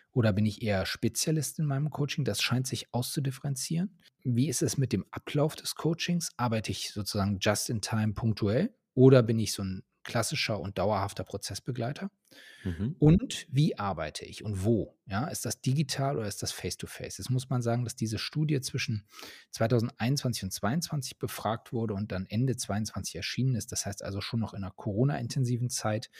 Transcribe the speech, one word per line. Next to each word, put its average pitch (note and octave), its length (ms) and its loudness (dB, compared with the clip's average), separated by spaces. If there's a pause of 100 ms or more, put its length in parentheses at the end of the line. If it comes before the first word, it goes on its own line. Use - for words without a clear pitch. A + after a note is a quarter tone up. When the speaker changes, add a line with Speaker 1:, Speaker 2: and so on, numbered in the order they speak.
(120)
Speaker 1:
oder A2 200 4
bin G#2+ 140 4
ich G#2 160 -2
eher F#2+ 240 0
Spezialist - 720 -2
in D#3 80 0
meinem C#3+ 240 0
Coaching? C#3+ 340 -2
Das G#2+ 160 0
scheint C3 260 2
sich - 280 -6
auszudifferenzieren. C#3 1040 -2 (260)
Wie B2+ 240 2
ist - 140 -2
es C#3+ 160 0
mit C3 160 2
dem F#2+ 160 0
Ablauf - 440 0
des - 200 -8
Coachings? E3+ 640 0
Arbeite A2+ 320 0
ich - 220 -6
sozusagen G2+ 500 0
just G#2 260 2
in A2+ 140 -2
time, A2 320 0
punktuell? A2+ 600 2 (200)
Oder C3 280 12
bin A2+ 160 2
ich G#2 140 0
so G2+ 100 -4
ein F#2+ 200 -6 (220)
klassischer A#2 540 -2
und F#2+ 200 -6
dauerhafter G2 440 0
Prozessbegleiter? A#2 880 -6 (540)
Speaker 2:
Mhm. F#2+ 340 -4
Speaker 1:
Und F3 520 6
wie D3+ 280 4
arbeite E2 460 -4
ich - 200 -12
und G2 200 -2
wo? A2 420 2
Ja, G#2+ 220 -2
ist - 160 -6
das - 160 -6
digital C#3 560 0
oder A2 100 -2
ist - 160 -8
das - 80 -4
face-to-face? - 680 -8
Jetzt G2 120 -6
muss B2+ 200 0
man B2 120 0
sagen, A#2 220 0
dass G#2+ 100 -6
diese A2 240 -2
Studie D3+ 420 0
zwischen B2 460 -4 (440)
zweitausendeinundzwanzig A#2 920 0
und F#2+ 80 -6
zweiundzwanzig C#3+ 680 -4
befragt - 540 -4
wurde A2+ 220 -2
und G#2 160 -4
dann F#2 160 -4
Ende B2 300 0
zweiundzwanzig G2+ 580 -4
erschienen B2+ 400 -2
ist. G#2+ 160 -4
Das - 160 -6
heißt G2 160 -8
also G2 180 -6
schon A#2 200 -4
noch G#2 140 -4
in F#2+ 80 -6
der F#2+ 100 -8
Corona-intensiven A#2+ 1000 0
Zeit. A2 500 -4